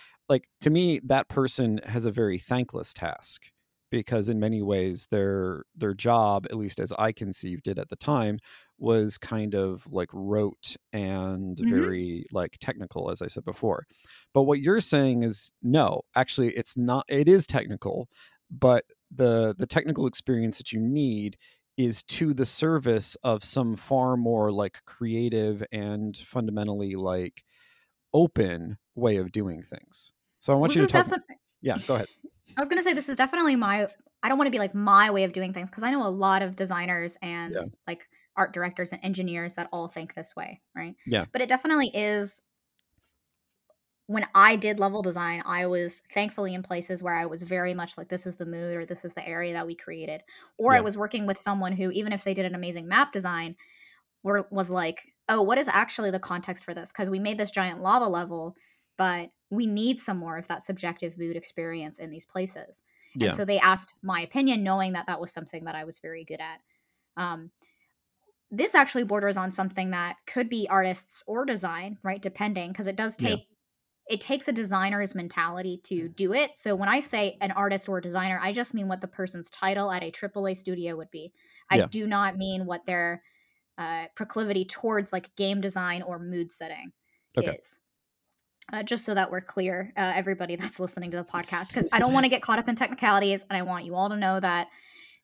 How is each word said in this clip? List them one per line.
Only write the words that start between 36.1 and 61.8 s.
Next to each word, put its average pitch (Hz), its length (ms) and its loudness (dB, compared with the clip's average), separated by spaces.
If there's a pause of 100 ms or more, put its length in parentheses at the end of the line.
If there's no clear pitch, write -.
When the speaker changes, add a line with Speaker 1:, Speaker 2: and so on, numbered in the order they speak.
Speaker 2:
lot 196 320 4
of 185 140 -4
designers 175 640 -2
and 170 320 -8
Speaker 1:
Yeah. 87 120 -4 (200)
Speaker 2:
like, 170 220 -10 (280)
art 190 180 2
directors 180 380 -4
and - 120 -14
engineers 175 500 -2
that 170 180 -6
all 170 160 -6
think 165 260 -12
this - 220 -12
way, - 260 -12 (140)
right? - 200 -10 (100)
Speaker 1:
Yeah. 107 260 0
Speaker 2:
But 254 100 -2
it 240 60 -2
definitely 269 460 2
is, 208 480 -2 (1600)
when 208 280 -2
I 214 220 10
did 214 240 0
level 196 220 0
design, 170 440 -2
I 180 200 0
was 175 360 -2 (100)
thankfully 202 420 -2
in 185 80 -6
places 175 400 -6
where 175 120 -2
I 165 120 -2
was 165 180 -8
very 180 300 -2
much 175 240 -8
like, 170 120 -14
"This 180 160 -6
is 180 100 -8
the 170 100 -8
mood," 170 300 -6
or, 170 100 -6
"This - 180 -10
is 170 100 -10
the - 120 -10
area 170 280 -4
that 170 120 -4
we 170 100 -8
created." 160 460 -12 (360)
Or 247 160 6
I 240 60 8
Speaker 1:
Yeah. - 20 -2
Speaker 2:
was 214 160 -2
working 208 280 -2
with 196 120 0
someone 190 360 -2
who, 185 180 0
even 208 200 -2
if 196 120 -6
they 196 100 0
did 185 120 0
an 180 100 -4
amazing 170 320 -8
map 262 240 4
design, 175 440 -4 (680)
were, 196 280 2
was 185 180 -2
like, 170 440 -4 (140)
"Oh, 220 140 6
what 226 160 6
is 277 100 2
actually 214 440 2
the 185 80 -2
context 180 440 -8
for 175 100 -10
this? 170 180 -12
'Cause 196 180 -4
we 190 100 0
made 208 180 -2
this 214 140 -2
giant 180 300 -2
lava 220 260 6
level, 170 480 -4 (420)
but 175 320 0 (200)
we 226 160 0
need 220 340 0
some 196 180 -4
more 165 200 -6
of 170 100 -12
that 175 140 -6
subjective 175 560 -6
mood 170 180 -4
experience 165 640 -8